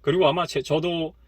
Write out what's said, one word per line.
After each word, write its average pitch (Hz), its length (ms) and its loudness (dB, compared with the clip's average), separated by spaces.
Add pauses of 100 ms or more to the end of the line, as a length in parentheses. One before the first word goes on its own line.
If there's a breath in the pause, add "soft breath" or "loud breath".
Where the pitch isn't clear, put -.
그리고 170 260 2
아마 170 180 2
제, 139 160 -4
저도, 160 520 -2 (140)